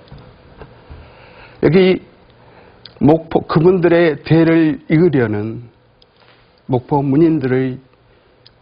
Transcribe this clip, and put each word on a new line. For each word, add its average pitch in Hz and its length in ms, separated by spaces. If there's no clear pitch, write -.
여기 185 400
목포, 156 400
그분들의 170 840
대를 160 640
이으려는 120 760
목포 139 380
문인들의, 131 760